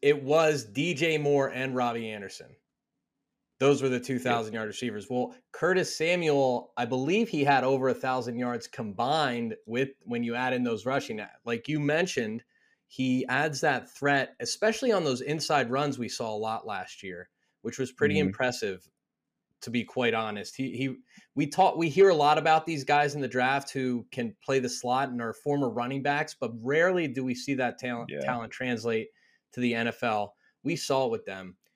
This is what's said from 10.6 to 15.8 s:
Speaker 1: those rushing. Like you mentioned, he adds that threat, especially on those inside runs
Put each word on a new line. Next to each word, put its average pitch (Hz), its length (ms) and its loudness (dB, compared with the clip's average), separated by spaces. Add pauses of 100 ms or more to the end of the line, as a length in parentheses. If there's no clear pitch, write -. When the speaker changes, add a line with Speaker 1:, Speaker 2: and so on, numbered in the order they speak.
Speaker 1:
those 110 200 -2
rushing. 127 340 -2 (280)
Like 117 200 -4
you 151 140 -2
mentioned, 143 640 0 (460)
he 127 380 0
adds 139 320 0
that 135 300 0
threat, 139 500 0
especially 220 520 0
on 185 120 2
those 127 160 0
inside 143 500 0
runs 135 280 0